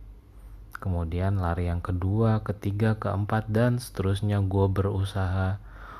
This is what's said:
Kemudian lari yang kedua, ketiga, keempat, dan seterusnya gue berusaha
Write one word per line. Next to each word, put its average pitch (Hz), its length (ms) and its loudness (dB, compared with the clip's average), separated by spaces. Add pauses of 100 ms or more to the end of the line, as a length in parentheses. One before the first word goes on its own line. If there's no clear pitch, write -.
(760)
Kemudian 87 640 0
lari 87 320 0
yang 87 80 -2
kedua, 104 640 2
ketiga, 104 560 0
keempat, 104 480 0
dan 120 320 2
seterusnya 101 640 0
gue 98 240 4
berusaha 95 880 0 (440)